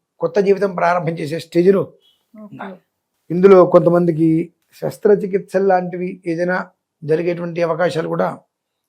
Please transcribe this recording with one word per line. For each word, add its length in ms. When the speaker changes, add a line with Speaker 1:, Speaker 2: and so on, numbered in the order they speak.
Speaker 1:
కొత్త 160
జీవితం 300
ప్రారంభం 440
చేసే 240
స్టేజిలో 360
Speaker 2:
ఓకే. 680
Speaker 1:
ఉన్నారు. 280
ఇందులో 240
కొంతమందికి 560
శస్త్రచికిత్సలు 920
లాంటివి 380
ఏదైనా 240
జరిగేటువంటి 580
అవకాశాలు 460
కూడా 160